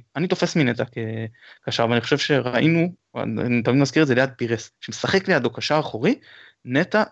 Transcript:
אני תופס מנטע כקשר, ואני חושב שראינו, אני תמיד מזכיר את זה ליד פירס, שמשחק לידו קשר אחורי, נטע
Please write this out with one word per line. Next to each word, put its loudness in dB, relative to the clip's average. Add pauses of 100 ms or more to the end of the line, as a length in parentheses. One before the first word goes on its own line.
(160)
אני -2
תופס 0
מנטע 2
כקשר, -6
ואני 2
חושב 0
שראינו, 2 (220)
אני -2
תמיד 2
מזכיר 2
את 0
זה 4
ליד 2
פירס, -4 (100)
שמשחק -2
לידו 2
קשר -2
אחורי, -2 (460)
נטע 0